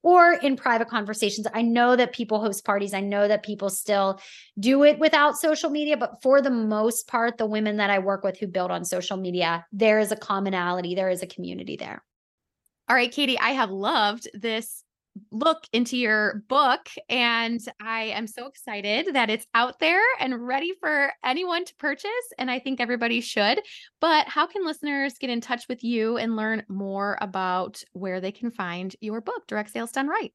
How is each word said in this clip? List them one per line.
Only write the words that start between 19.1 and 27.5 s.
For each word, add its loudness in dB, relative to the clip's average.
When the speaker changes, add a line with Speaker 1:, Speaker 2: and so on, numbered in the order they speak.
Speaker 2:
that 2
it's -2
out 0
there 4
and -4
ready -2
for 0
anyone -2
to -20
purchase, -4
and -4
I -2
think -4
everybody 0
should. 0
But 4
how 2
can -4
listeners -2
get -4
in 0
touch -4
with -6
you 0
and -2
learn -2
more -4
about -2